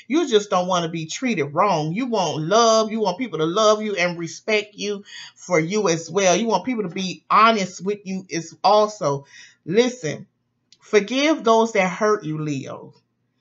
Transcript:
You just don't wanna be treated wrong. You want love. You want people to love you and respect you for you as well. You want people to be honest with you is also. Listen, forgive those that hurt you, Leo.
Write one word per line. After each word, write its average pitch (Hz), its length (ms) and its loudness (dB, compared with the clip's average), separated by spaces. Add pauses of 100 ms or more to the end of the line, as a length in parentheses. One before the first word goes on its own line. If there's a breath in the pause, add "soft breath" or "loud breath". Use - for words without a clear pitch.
You 302 220 0
just 208 200 2
don't 180 200 0
wanna 175 200 0
be 165 180 -6
treated 180 400 -2
wrong. 156 460 0
You 240 140 -4
want 165 380 -2
love. 220 480 4
You 220 80 -4
want 185 180 -2
people 214 220 -6
to 156 60 2
love 214 360 2
you 208 140 -4
and 170 240 -2
respect 208 560 -4
you 202 260 -6 (320 loud breath)
for 180 240 -2
you 190 300 0
as 165 200 -2
well. 180 280 2
You 226 100 0
want 208 180 0
people 226 200 -2
to 170 100 -8
be 185 340 -8
honest 202 560 2
with 202 200 -2
you 190 240 -8
is 165 340 -8
also. 185 640 0 (400 loud breath)
Listen, 220 600 -2 (500)
forgive 254 640 0
those 226 300 4
that 185 180 2
hurt 208 320 0
you, 156 160 -6
Leo. 131 560 -8 (460)